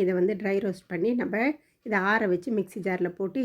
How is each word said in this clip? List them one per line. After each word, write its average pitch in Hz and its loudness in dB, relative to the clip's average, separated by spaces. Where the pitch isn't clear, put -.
இதை 185 4
வந்து 180 2
ட்ரை 196 0
ரோஸ்ட் 185 -6
பண்ணி 185 0
நம்ம 233 0
இதை 208 0
ஆற 220 2
வச்சு 180 0
மிக்ஸி 196 -4
ஜார்ல 180 0
போட்டு 190 -4